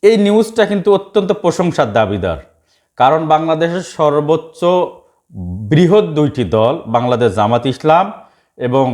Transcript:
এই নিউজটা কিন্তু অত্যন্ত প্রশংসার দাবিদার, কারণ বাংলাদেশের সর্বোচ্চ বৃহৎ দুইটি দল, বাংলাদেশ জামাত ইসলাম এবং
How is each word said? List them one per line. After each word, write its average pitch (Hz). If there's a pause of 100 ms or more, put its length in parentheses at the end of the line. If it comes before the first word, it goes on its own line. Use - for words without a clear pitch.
এই 220
নিউজটা 214
কিন্তু 196
অত্যন্ত 196
প্রশংসার 170
দাবিদার, 98 (600)
কারণ 147
বাংলাদেশের 160 (120)
সর্বোচ্চ 151 (1080)
বৃহৎ 175 (120)
দুইটি 143
দল, 110 (120)
বাংলাদেশ 120
জামাত 110
ইসলাম 156 (540)
এবং 127